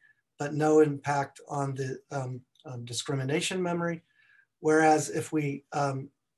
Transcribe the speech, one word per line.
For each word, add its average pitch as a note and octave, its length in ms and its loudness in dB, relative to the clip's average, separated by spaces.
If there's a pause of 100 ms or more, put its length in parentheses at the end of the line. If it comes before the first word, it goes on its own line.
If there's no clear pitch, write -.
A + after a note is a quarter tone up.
(380)
but D3 160 -6
no D#3 260 6
impact C#3+ 680 0
on C#3 280 -4
the, C3+ 240 -6 (120)
um, B2+ 300 -6 (240)
um, A#2+ 220 -12
discrimination C#3+ 760 -4
memory. E3+ 400 -2 (580)
Whereas D#3 500 4
if - 200 -6
we, C#3+ 420 -2
um, C#3 360 -2 (300)